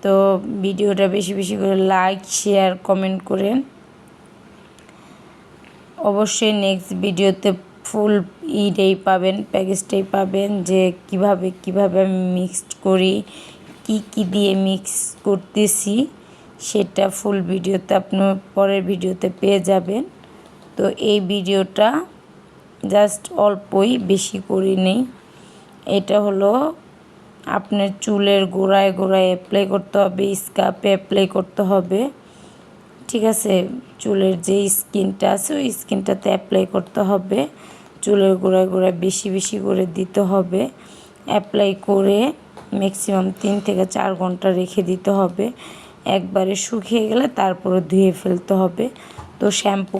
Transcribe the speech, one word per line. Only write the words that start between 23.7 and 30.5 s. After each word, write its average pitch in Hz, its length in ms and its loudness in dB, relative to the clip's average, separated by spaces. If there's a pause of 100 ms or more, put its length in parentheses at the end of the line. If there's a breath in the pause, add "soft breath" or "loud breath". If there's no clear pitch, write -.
বেশি 196 260 0 (100)
করি 190 280 0 (100)
নেই। 190 140 2 (1000 loud breath)
এটা 196 280 0
হলো 196 260 2 (1080)
আপনার 196 320 -2 (140)
চুলের 202 380 2 (140)
গোড়ায় 190 440 4
গোড়ায় 190 320 2
অ্যাপ্লাই 196 420 -2
করতে 196 300 -2
হবে, 190 200 -2 (200)
স্ক্যাল্পে 196 500 -2